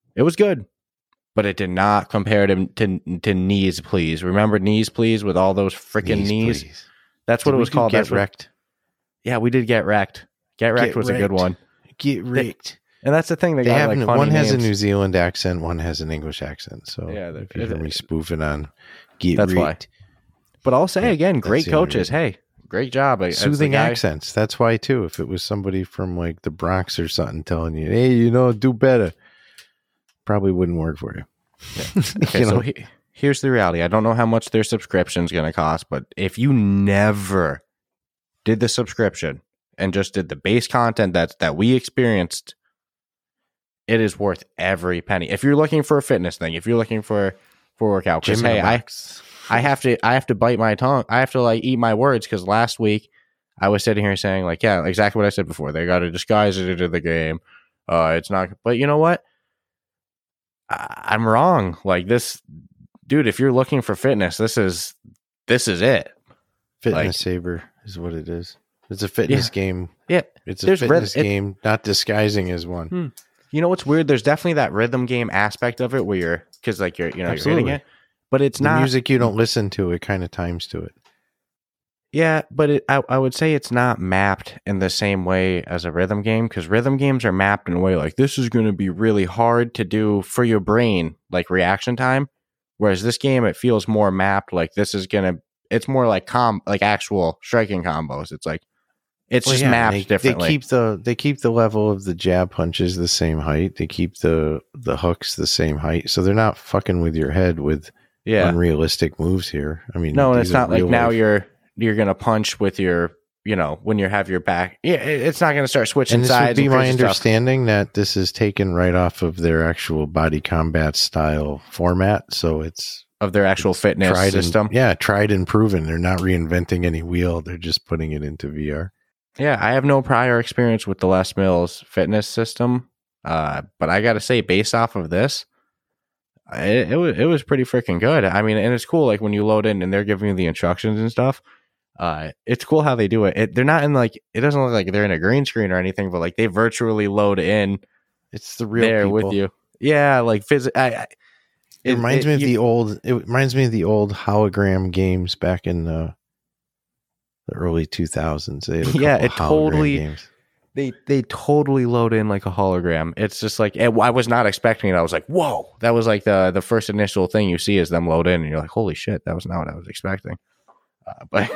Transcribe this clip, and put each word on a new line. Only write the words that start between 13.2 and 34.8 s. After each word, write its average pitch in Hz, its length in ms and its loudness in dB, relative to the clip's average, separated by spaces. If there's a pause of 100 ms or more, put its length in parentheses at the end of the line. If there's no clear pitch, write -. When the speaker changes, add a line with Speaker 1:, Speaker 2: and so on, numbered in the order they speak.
Speaker 1:
the 165 80 -2
thing. 170 200 0
They 127 60 2
Speaker 2:
They 120 80 4
Speaker 1:
got, 123 80 4
Speaker 2:
have 147 100 2
Speaker 1:
like, - 100 2
Speaker 2:
n-, 123 60 0
Speaker 1:
funny 120 140 4
Speaker 2:
one 143 100 4
has - 220 4
a - 20 2
Speaker 1:
names. 123 100 2
Speaker 2:
New 107 120 2
Zealand 101 420 2
accent, 90 440 0
one 82 180 -4
has 80 220 -4
an 78 100 -6
English 76 300 -8
accent. - 460 -14
So 87 220 -12
Speaker 1:
Yeah, 87 220 -10
the 76 100 -14
Speaker 2:
if - 140 -16
you 101 100 -6
hear 110 100 -6
Speaker 1:
the 80 80 -8
Speaker 2:
me 78 80 -6
spoofing 80 500 -6
on 73 280 -4 (500)
Get - 180 2
Speaker 1:
That's 95 180 2
why. 85 120 2
Speaker 2:
Wrecked. - 200 -8 (760)
Speaker 1:
But 131 100 0
I'll 156 140 4
say 185 160 -2
Speaker 2:
Yeah, 247 80 2
Speaker 1:
again, 170 240 2
Speaker 2:
that's 117 120 0
Speaker 1:
great 143 180 2
Speaker 2:
the - 80 -4
only 156 140 4
Speaker 1:
coaches. 95 220 -2
Speaker 2:
reason. 127 60 -2
Speaker 1:
Hey, 151 220 -2 (320)
great 123 240 -4
job. 131 280 2
I, 90 60 0
as 87 60 -2
the 92 100 -2
Speaker 2:
Soothing 143 280 2
Speaker 1:
guy 117 200 2
Speaker 2:
accents. 80 420 -4
That's 107 260 -2
why, 117 180 2
too. 127 280 -2
If - 140 -10
it - 80 -6
was 87 160 -6
somebody 95 420 -4
from, 90 320 -6
like, 85 260 -6
the - 80 -4
Bronx 90 480 -4
or 85 100 -2
something 80 340 -6
telling 82 320 -4
you, 78 160 -6
"Hey, 123 220 4
you 117 180 4
know, 123 220 4
do 117 200 0
better," 113 400 2 (1120)
probably 98 260 0
wouldn't 87 260 0
work 80 200 -2
for - 200 -10
you. - 60 -12 (520)
Speaker 1:
Yeah. - 280 -2
Speaker 2:
<laughs> 208 200 -4
Speaker 1:
Okay, - 160 0
Speaker 2:
You 123 60 6
Speaker 1:
so 107 100 4
Speaker 2:
know? 120 60 4
Speaker 1:
he-, - 240 -8 (260)
here's 143 300 -2
the 135 100 0
reality. 87 300 2
I 87 60 0
don't 107 160 2
know 113 100 2
how 117 120 2
much 113 260 0
their 110 120 2
subscription's 90 680 -2